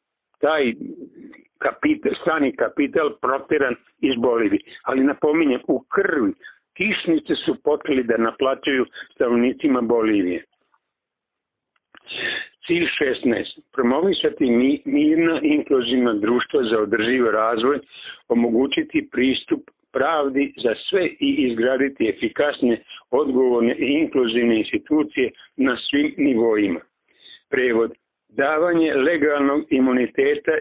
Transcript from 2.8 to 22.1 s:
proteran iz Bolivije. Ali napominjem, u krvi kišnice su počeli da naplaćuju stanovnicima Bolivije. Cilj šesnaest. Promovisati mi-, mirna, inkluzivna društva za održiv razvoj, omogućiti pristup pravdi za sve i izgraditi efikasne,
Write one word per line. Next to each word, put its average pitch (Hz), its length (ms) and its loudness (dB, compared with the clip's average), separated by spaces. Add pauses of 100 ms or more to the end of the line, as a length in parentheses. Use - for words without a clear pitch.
proteran 135 520 0 (260)
iz 135 160 0
Bolivije. 117 440 2 (220)
Ali 131 220 0
napominjem, 147 640 0
u 196 120 -2
krvi 160 520 0 (400)
kišnice 170 600 -2
su - 280 -4
počeli 143 420 0
da 117 120 0
naplaćuju 131 720 0 (280)
stanovnicima 127 680 0
Bolivije. 110 640 0 (2250)
Cilj 170 200 0
šesnaest. 120 720 -2 (140)
Promovisati 147 760 0
mi-, 131 340 2
mirna, 156 580 2
inkluzivna 127 680 2
društva 120 500 0
za 110 200 0
održiv 113 440 0
razvoj, 113 520 0 (500)
omogućiti 127 840 0
pristup 131 580 -2 (220)
pravdi 139 640 0
za 117 180 -2 (140)
sve 185 180 0
i 139 280 -2 (140)
izgraditi 127 600 0
efikasne, 123 760 -2 (260)